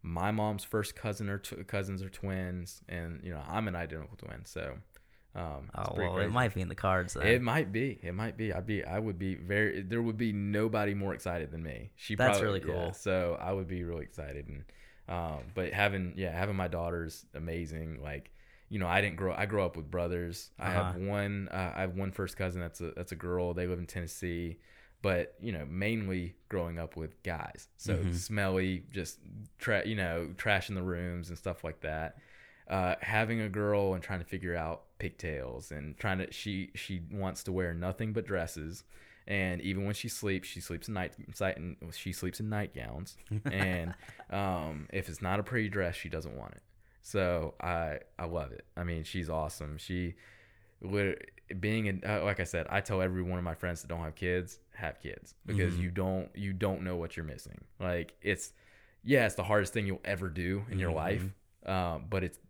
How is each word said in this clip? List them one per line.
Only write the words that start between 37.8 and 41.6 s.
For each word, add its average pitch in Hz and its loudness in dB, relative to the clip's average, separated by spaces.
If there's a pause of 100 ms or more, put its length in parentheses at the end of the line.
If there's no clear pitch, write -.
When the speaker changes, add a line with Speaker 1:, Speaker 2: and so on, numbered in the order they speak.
Speaker 1:
but 107 0
dresses. 82 -2 (420)
And 92 2
even 98 0
when 101 0
she - -4
sleeps, 98 0
she - -10
sleeps 85 -6
in 107 -4
night, 90 -2 (220)
si-, 87 -2 (160)